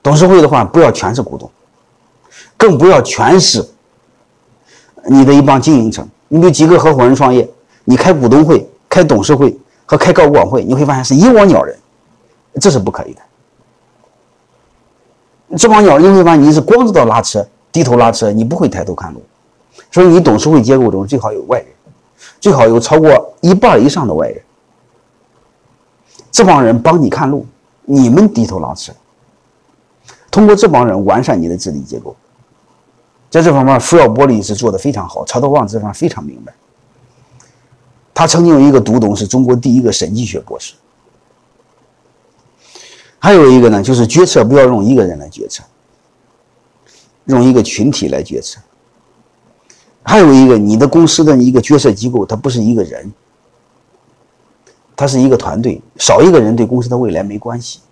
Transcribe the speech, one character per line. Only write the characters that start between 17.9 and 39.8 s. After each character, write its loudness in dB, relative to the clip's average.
拉 2
车， -4
你 -4
不 -6
会 -4
抬 -8
头 -10
看 -14
路。 -20
所 2
以 6
你 6
董 0
事 -2
会 2
结 0
构 0
中 -4
最 -6
好 -8
有 -10
外 -4
人， -12
最 0
好 2
有 2
超 0
过 2
一 2
半 2
以 2
上 -6
的 -4
外 -4
人。 -14
这 0
帮 2
人 0
帮 0
你 0
看 -4
路， -8
你 0
们 2
低 -2
头 -10
拉 -10
车， -18
通 4
过 6
这 2
帮 2
人 -2
完 0
善 -4
你 -6
的 -8
治 -10
理 -10
结 -16
构。 -20
在 0
这 2
方 0
面， 2
福 -2
耀 4
玻 0
璃 -2
是 -10
做 -4
得 -6
非 -6
常 -10
好， -12
曹 -8
德 -2
旺 0
这 -10
方 -10
面 -10
非 -6
常 -12
明 -18
白。 -20
他 -2
曾 0
经 2
有 4
一 4
个 4
独 -2
董， -2
是 -8
中 -2
国 0
第 -4
一 2